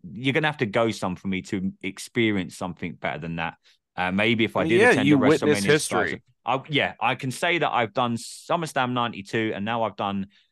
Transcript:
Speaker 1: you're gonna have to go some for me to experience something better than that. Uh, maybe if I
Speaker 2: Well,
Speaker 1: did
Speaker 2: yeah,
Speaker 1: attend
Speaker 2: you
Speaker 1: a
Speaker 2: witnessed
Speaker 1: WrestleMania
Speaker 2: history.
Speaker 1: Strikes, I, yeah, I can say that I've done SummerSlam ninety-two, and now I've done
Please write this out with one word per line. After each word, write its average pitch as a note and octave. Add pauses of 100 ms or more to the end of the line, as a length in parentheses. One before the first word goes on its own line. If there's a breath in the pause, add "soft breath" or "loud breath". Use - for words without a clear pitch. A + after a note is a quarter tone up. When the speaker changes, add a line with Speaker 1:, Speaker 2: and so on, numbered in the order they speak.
(120)
Speaker 1:
you're C3
gonna D#3
have D3+
to B2
go A2+
some F#2
for -
me F#2
to F#2+ (100)
experience G2
something F2+
better C#2+
than E2
that. E2 (420 soft breath)
Uh, F#2
maybe A2
if G2+
I G#2
Speaker 2:
Well, F2
Speaker 1:
did F#3
Speaker 2:
yeah, B3
Speaker 1:
attend C#3+
Speaker 2:
you D3
Speaker 1:
a -
Speaker 2:
witnessed C#3+
Speaker 1:
WrestleMania C#3+
Speaker 2:
history. G2+
Speaker 1:
Strikes, - (220)
I, C3
yeah, B2
I B2
can C3
say F3
that D3
I've A2
done A#2+
SummerSlam C#3
ninety-two, A2+
and G2
now A#2
I've G#2
done G2 (240 soft breath)